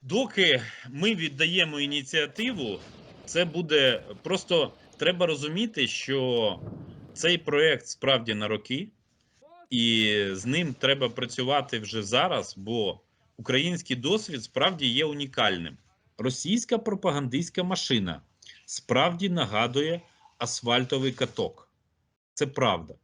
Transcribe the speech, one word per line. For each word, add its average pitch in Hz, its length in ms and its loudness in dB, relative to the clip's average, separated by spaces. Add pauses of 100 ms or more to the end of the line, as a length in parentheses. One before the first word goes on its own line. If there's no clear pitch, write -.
Доки 165 600 2 (280)
ми 175 260 0
віддаємо 160 640 0
ініціативу, 147 1000 -2 (460)
це 170 200 0
буде, 151 580 2 (200)
просто 165 500 0 (240)
треба 175 280 2
розуміти, 160 600 0
що 120 720 0 (540)
цей 170 240 2
проект 151 500 2
справді 120 460 0
на 104 140 -2
роки, 123 420 -4 (800)
і 113 460 4 (160)
з 95 140 -6
ним 143 280 0
треба 135 360 2
працювати 127 680 -2
вже 107 240 -6
зараз, 123 540 0
бо 101 420 -2 (380)
український 135 580 -2
досвід 151 480 -2
справді 147 440 0
є 131 180 2
унікальним. 120 720 -2 (400)
Російська 180 600 0
пропагандистська 170 840 -2
машина 110 580 -2 (440)
справді 170 640 0
нагадує 139 720 0 (360)
асфальтовий 127 720 0
каток. 120 600 -4 (600)
Це 147 140 0
правда. 101 460 0 (100)